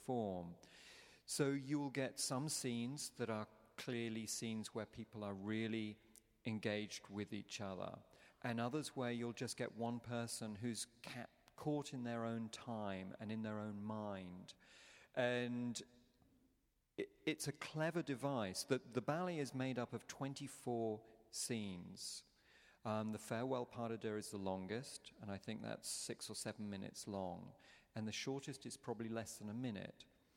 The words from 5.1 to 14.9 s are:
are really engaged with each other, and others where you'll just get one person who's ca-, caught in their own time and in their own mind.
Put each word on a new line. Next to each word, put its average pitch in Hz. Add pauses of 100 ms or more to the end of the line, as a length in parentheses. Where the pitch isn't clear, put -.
are 101
really 107 (480)
engaged 104
with 101
each -
other, 95 (500)
and 117
others 127
where 123
you'll 120
just 117
get 113
one 117
person 117
who's 117 (160)
ca-, - (300)
caught 147
in 131
their 117
own 113
time 98
and 107
in 110
their 107
own 104
mind. 98 (600)